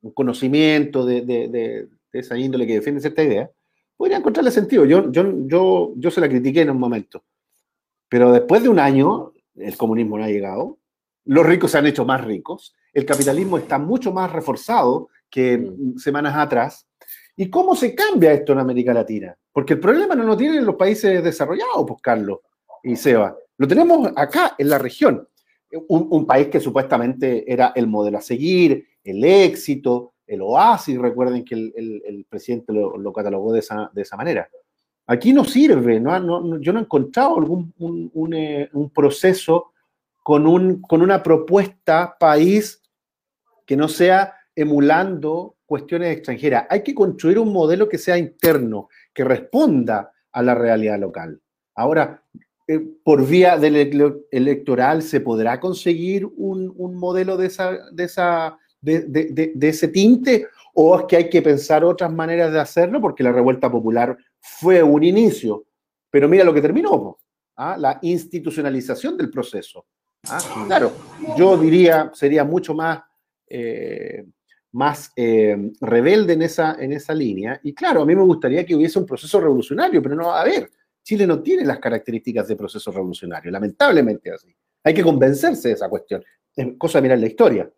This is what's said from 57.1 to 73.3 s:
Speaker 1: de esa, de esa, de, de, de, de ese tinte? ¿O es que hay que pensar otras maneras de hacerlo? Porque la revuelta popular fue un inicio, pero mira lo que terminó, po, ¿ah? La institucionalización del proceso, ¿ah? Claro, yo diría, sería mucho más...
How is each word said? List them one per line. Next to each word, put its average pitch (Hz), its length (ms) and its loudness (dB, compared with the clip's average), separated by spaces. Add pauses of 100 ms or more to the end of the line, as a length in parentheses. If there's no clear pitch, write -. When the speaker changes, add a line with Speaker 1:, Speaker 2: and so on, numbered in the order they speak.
Speaker 1:
de 185 100 -2
esa, 185 320 -6 (120)
de 175 140 -8
esa, 170 540 -4 (220)
de, 160 200 0
de, 156 300 -2
de, 156 240 -4
de 139 140 0
ese 156 200 -2
tinte? 226 580 2 (280)
¿O 170 240 6
es 180 80 -4
que 180 100 2
hay 170 140 2
que 170 120 4
pensar 151 420 2
otras 175 280 0
maneras 165 400 -2
de 156 80 0
hacerlo? 175 400 0
Porque 143 220 -2
la 123 100 2
revuelta 127 380 2
popular 120 460 -2 (220)
fue 175 440 2
un 147 220 4
inicio, 180 600 0 (460)
pero 143 180 4
mira 185 160 6
lo 170 80 4
que 147 80 4
terminó, 233 300 0
po, 101 280 -2 (380)
¿ah? 165 220 -8
La 135 240 -2
institucionalización 165 1120 -6
del 330 140 -6
proceso, 104 560 -12 (420)
¿ah? 156 100 -10 (280)
Claro, 285 260 0 (460)
yo 185 180 6
diría, 160 560 4
sería 147 300 0
mucho 160 320 -4
más... 160 260 -4 (460)